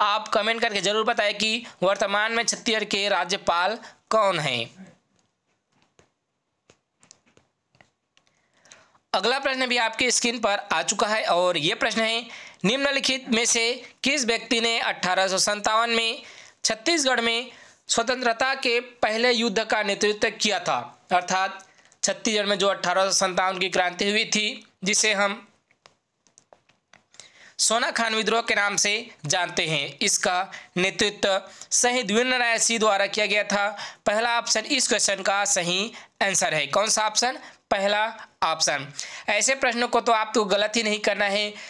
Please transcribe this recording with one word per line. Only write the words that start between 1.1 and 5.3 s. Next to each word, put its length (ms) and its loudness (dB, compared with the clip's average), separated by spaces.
कि 300 -2
वर्तमान 480 2
में 120 0
छत्तीसगढ़ 420 -2
के 240 -2
राज्यपाल 680 0
कौन 300 2
हैं। 300 -4